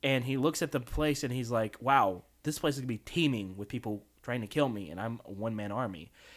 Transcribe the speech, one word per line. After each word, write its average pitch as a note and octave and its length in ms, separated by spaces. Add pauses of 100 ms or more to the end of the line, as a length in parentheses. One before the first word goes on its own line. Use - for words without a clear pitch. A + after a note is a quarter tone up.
and C3+ 220
he C3+ 120
looks D3+ 240
at D#3+ 100
the C#3+ 100
place, D3 420
and B2+ 100
he's B2 160
like, A2 320
"Wow, A#2 420 (200)
this D3+ 160
place D3+ 160
is C3+ 60
gonna B2+ 60
be A#2 120
teeming A#2 580
with G2+ 120
people A2 340 (180)
trying B2 200
to G#2+ 60
kill D3 220
me, G2+ 200
and E2+ 100
I'm A2+ 260
a - 60
one-man G#2 400
army." G2+ 400 (260)